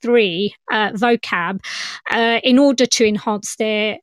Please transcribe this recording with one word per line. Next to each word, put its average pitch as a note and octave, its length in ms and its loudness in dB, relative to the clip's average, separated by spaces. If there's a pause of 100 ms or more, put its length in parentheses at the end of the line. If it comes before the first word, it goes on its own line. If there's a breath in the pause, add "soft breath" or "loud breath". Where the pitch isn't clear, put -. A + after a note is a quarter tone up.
three, G#3 540 0 (160)
uh, G#3+ 220 0
vocab, G3 720 -2 (480 loud breath)
uh, A3+ 320 0
in B3+ 160 6
order C4+ 260 4
to A3+ 220 2
enhance G#3 480 -4
their, G#3+ 460 -2